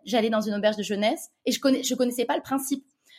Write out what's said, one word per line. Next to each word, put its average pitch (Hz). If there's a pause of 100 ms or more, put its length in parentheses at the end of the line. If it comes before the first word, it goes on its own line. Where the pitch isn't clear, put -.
j'allais 220
dans 220
une 208
auberge 208
de 208
jeunesse 208 (180)
et 254
je -
connais, 262
je 254
connaissais 247
pas 262
le -
principe. 269 (340)